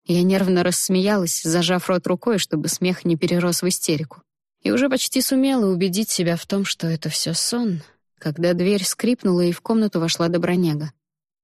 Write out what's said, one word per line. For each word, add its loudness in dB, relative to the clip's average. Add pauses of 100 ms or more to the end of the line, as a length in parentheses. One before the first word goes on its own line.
Я 2
нервно 2
рассмеялась, 0
зажав 0
рот 0
рукой, 0
чтобы -2
смех -2
не 2
перерос 0
в 0
истерику. -4 (400)
И 0
уже 2
почти -2
сумела 2
убедить 0
себя 0
в -8
том, -2
что -4
это -4
всё -4
сон, -2 (360)
когда -2
дверь 2
скрипнула, 0
и 2
в -8
комнату 0
вошла 0
Добронега. 0 (520)